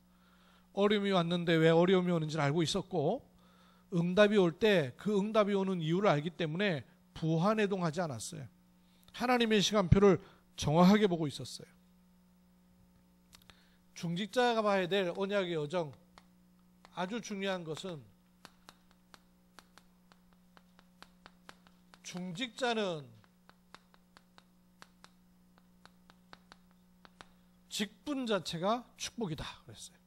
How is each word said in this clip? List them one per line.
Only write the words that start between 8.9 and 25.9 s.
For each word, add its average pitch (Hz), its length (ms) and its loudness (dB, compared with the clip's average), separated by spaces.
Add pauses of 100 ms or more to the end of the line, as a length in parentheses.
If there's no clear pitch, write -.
하나님의 233 480 2
시간표를 196 580 4 (360)
정확하게 185 520 6
보고 165 200 -2
있었어요. - 400 -12 (2250)
중직자가 220 680 -2
봐야 196 260 0
될 180 280 -2
언약의 190 380 -2
여정, 151 380 -4 (1000)
아주 185 280 -8
중요한 190 420 -6
것은 160 380 -10 (4000)
중직자는 185 1040 -6 (4000)